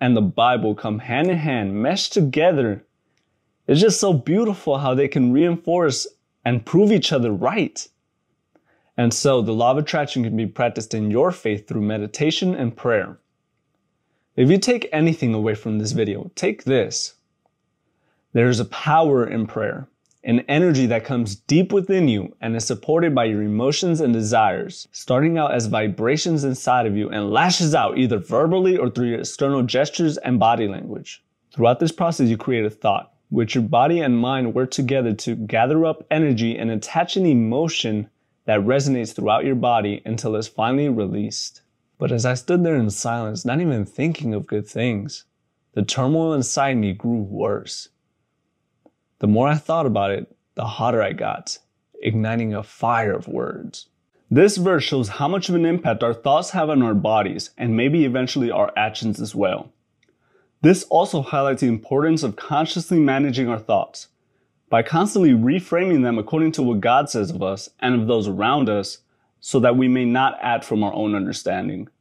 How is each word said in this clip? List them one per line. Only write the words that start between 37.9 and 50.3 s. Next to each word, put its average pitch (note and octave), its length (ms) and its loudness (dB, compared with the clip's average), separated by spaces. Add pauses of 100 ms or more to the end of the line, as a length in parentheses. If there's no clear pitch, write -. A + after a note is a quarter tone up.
that G#2+ 140 2
resonates B2+ 540 0
throughout A2 300 0
your C3+ 100 0
body A#2 500 0
until A2+ 320 -4
it's A2 120 -6
finally C3+ 400 -2
released. G#2 720 -4 (360)
But D#3 140 -2
as A#2 140 -2
I B2+ 80 0
stood F3+ 280 0
there E3 140 2
in A2 140 0
silence, A2+ 540 -6
not B2+ 160 -2
even C3 260 -2
thinking D3 480 -4
of G2+ 120 -6
good G#2 200 -6
things, A2+ 580 -6 (480)
the A2 100 -2
turmoil D#3 520 0
inside C#3 420 0
me G#2 160 0
grew A#2 300 -4
worse. G#2 640 -6 (1300)
The - 80 0
more A2+ 200 4
I D3+ 60 2
thought D#3+ 320 -2
about G2+ 240 0
it, - 260 -8 (200)